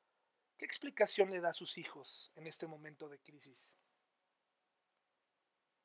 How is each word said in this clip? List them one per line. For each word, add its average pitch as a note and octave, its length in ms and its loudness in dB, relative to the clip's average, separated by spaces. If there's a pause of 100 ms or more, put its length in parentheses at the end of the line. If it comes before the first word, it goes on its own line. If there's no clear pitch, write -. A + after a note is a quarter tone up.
(580)
¿Qué - 80 -6
explicación G3+ 640 6
le F#3 80 0
da E3+ 100 4
a D#3+ 40 2
sus - 240 -4
hijos - 580 -10
en D#3 120 -10
este D#3+ 200 -4
momento D3+ 400 -10
de C#3+ 120 -12
crisis? C#3+ 600 -18 (2000)